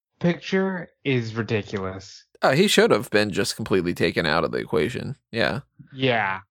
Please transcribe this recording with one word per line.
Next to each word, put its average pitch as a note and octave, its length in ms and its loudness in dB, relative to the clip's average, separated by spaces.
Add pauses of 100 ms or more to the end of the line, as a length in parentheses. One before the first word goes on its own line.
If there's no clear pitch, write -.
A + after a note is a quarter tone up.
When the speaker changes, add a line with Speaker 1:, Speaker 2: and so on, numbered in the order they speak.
(200)
Speaker 1:
picture, F#3 680 -2 (140)
is A#2+ 300 0
ridiculous. G2+ 880 -6 (200)
Speaker 2:
Oh, E3+ 80 4
he D#3 160 4
should - 240 4
have G#2+ 180 2
been G#2 220 2
just F#2 240 -2
completely F#2 400 0
taken E2 320 0
out D#2 160 2
of B1+ 80 -2
the A#1+ 80 -2
equation. G2+ 560 -2 (160)
Yeah. A#2 300 -2 (300)
Speaker 1:
Yeah. A2+ 600 -2